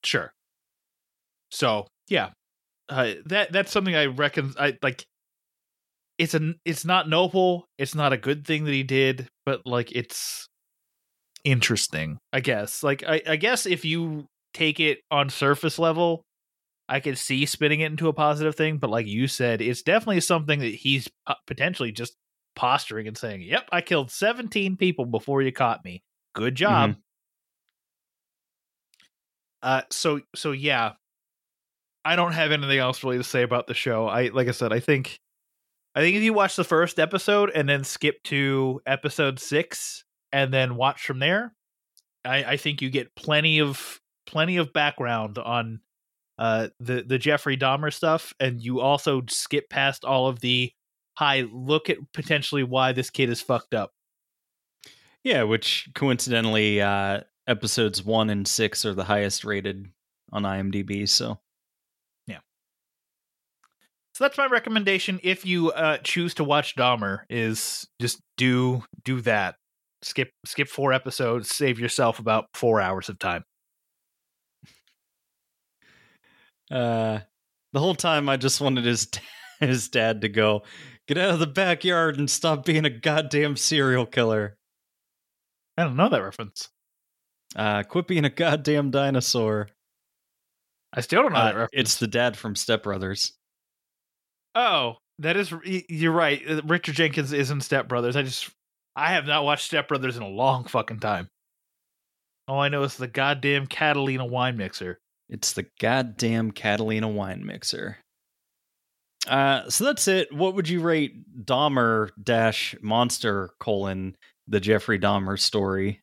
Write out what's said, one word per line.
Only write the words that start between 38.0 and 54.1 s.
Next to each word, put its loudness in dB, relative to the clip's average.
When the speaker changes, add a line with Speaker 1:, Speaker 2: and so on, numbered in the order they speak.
Speaker 1:
to 0
episode -2
six -4
and 0
then 2
watch 0
from -6
there, 0
I, 0
I 0
think -4
you -4
get -4
plenty 2
of, -2
plenty 0
of 0
background -2
on, -4
uh, 0
the, -4
the 0
Jeffrey 2
Dahmer 0
stuff, -2
and 0
you -2
also 2
skip -4
past -2
all 2
of -4
the, 0
"Hi, 2
look 0
at 0
potentially 0
why 2
this -2
kid 0
is -2
fucked -2
up." -4